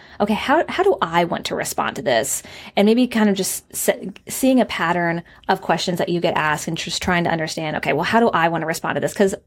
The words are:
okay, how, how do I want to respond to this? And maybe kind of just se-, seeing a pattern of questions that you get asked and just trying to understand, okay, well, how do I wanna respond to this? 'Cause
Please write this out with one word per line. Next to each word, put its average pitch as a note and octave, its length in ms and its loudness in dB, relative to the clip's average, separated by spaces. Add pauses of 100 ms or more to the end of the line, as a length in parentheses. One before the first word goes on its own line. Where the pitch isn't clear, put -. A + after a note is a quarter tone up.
(220)
okay, G#3+ 120 0
how, C#4 360 2
how - 140 0
do G4 180 4
I F3 240 2
want - 220 -4
to - 80 -6
respond - 420 -4
to - 40 -8
this? - 420 0 (340)
And G3+ 80 6
maybe A#3 220 4
kind G#3+ 220 2
of G3 60 2
just - 400 -6
se-, - 360 -2 (180)
seeing B3+ 320 4
a G#3+ 40 2
pattern E3+ 580 -2 (260)
of F#3+ 120 0
questions E3+ 360 0
that F3 120 -2
you E3+ 120 0
get E3+ 160 0
asked D3+ 320 -2
and D#3+ 80 -4
just - 240 -6
trying E3+ 240 0
to - 40 0
understand, D#3+ 480 -4
okay, - 160 -2
well, D3 120 0
how A3 160 2
do A#3 80 4
I E3+ 200 4
wanna D#3+ 160 -2
respond D#3+ 300 -4
to - 60 -4
this? - 120 -2
'Cause G3 220 2 (120)